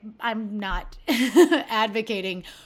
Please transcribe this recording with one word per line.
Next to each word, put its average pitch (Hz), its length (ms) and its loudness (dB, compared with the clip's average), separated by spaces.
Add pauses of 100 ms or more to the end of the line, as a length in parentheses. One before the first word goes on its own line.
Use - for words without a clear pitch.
(200)
I'm 220 400 -4
not 190 420 -6
<laughs> - 60 -10
advocating 226 1400 2 (220)